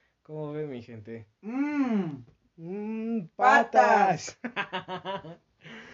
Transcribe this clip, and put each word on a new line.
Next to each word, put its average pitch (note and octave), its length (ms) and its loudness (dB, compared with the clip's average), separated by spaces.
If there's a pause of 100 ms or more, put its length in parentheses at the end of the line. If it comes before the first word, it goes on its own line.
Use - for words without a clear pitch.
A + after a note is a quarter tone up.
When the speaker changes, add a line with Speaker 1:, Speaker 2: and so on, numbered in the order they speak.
(220)
Speaker 1:
¿Cómo D3+ 320 -8
ve, D3+ 120 -4
mi B2+ 140 -8
gente? A2+ 460 -12 (160)
Speaker 2:
Mm. A#3 800 0 (400)
Speaker 1:
Mm, G#3+ 720 -4
Speaker 2:
Patas. A3 1080 4
Speaker 1:
patas. - 0 -
<laughs> F#3 960 -8 (540)